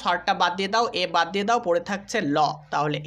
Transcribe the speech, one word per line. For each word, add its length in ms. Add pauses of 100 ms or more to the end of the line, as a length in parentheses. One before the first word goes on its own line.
স্বরটা 400
বাদ 160
দিয়ে 160
দাও, 120 (160)
এ 20 (120)
বাদ 180
দিয়ে 160
দাও, 180
পড়ে 220
থাকছে 280 (180)
ল, 20 (340)
তাহলে 360